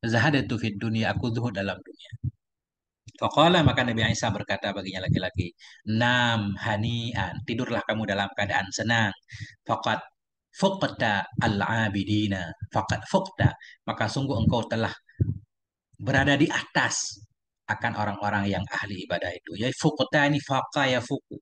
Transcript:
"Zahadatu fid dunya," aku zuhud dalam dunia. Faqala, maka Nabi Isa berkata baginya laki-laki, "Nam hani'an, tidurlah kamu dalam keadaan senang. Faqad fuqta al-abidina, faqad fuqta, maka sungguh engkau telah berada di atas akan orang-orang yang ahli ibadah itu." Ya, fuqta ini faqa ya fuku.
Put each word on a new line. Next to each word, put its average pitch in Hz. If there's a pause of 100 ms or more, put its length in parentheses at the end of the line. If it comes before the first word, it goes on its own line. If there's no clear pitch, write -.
"Zahadatu 117
fid 104
dunya," 110
aku 113
zuhud 117
dalam 98
dunia. - (1080)
Faqala, 165
maka 127
Nabi 113
Isa 117
berkata 101
baginya 95
laki-laki, 92 (360)
"Nam 113
hani'an, 110
tidurlah 117
kamu 110
dalam 98
keadaan 98
senang. 110 (520)
Faqad 113 (520)
fuqta 151 (120)
al-abidina, 104 (240)
faqad -
fuqta, - (280)
maka 110
sungguh 135
engkau 117
telah 113 (1080)
berada 139
di 147
atas - (480)
akan 110
orang-orang 101
yang 95
ahli 98
ibadah 87
itu." 87
Ya, 120
fuqta 147
ini 147
faqa 135
ya 127
fuku. -